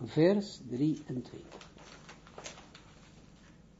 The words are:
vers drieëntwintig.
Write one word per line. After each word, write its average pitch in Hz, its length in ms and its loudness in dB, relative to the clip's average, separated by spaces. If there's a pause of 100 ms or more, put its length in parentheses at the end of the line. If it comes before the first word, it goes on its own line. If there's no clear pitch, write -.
vers 180 640 4
drieëntwintig. - 1000 -4 (2000)